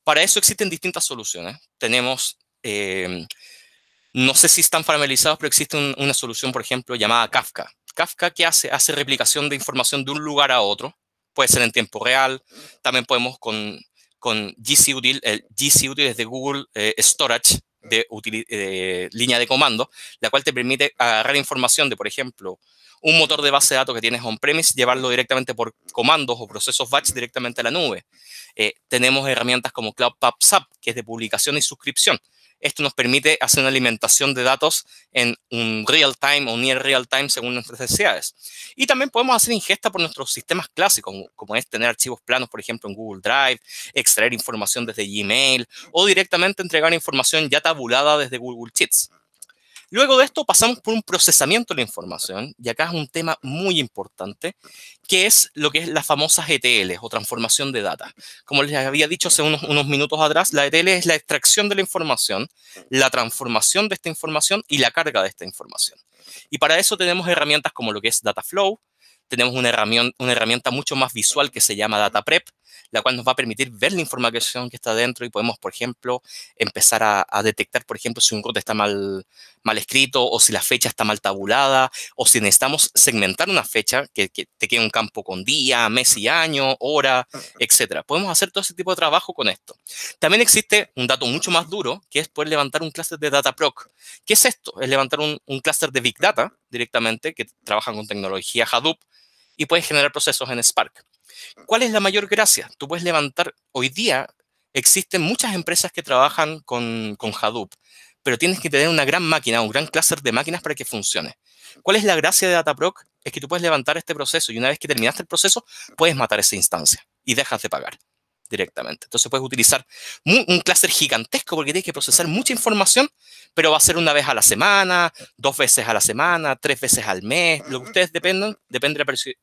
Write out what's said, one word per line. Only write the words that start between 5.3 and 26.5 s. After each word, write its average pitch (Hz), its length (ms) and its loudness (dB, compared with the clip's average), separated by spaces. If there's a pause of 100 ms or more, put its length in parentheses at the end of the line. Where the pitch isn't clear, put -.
pero 151 80 -4
existe 147 300 0
un, 143 200 -2
una 139 160 0
solución, 127 380 -4
por 123 100 -4
ejemplo, 127 340 -6
llamada 113 360 2
Kafka. - 420 -4 (220)
¿Kafka 175 340 -2
qué 170 160 0
hace? 165 240 2
Hace 135 220 2
replicación 143 560 0
de 143 80 -4
información - 480 -2
de 135 80 -8
un 151 80 -6
lugar 143 320 2
a 123 100 4
otro. 104 340 -2 (380)
Puede 131 140 2
ser 123 140 4
en 117 100 2
tiempo 107 320 -4
real. 131 400 2 (380)
También 127 240 0
podemos 123 340 -2
con, 107 400 -8 (400)
con 107 360 -4
G 113 200 -2
C - 180 4
Util, 131 300 0
el 107 320 -2
G 143 160 -2
C 135 180 2
Util 135 180 0
es 110 100 -4
de 117 80 -2
Google, 135 480 -6
eh, 107 260 0
Storage, - 640 2 (200)
de 113 280 0
utili-, 110 400 -8
eh, 95 640 -6
línea 120 260 2
de 120 80 0
comando, 131 420 0 (300)
la 110 100 -2
cual 135 140 0
te 156 80 0
permite 131 460 0
agarrar 120 400 2
información 135 520 0
de, 110 60 -6
por 104 120 -8
ejemplo, 101 520 -10 (460)
un 160 120 4
motor 151 240 2
de 143 100 2
base 139 220 4
de 131 60 2
datos 131 140 -2
que 113 60 -4
tienes 117 240 -2
on-premise, 143 520 0
llevarlo 127 340 2
directamente 127 440 -2
por 113 220 -6 (160)
comandos 123 480 0
o 110 80 -14
procesos 117 420 -4